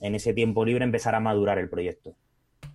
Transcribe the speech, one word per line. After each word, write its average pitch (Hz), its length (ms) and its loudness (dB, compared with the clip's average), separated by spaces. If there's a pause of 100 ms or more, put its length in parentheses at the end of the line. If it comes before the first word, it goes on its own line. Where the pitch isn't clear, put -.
en 101 140 -2
ese 110 180 -2
tiempo 113 320 2
libre 123 200 2
empezar 117 300 0
a 110 60 2
madurar 101 380 2
el 90 100 -2
proyecto. 87 480 -6 (580)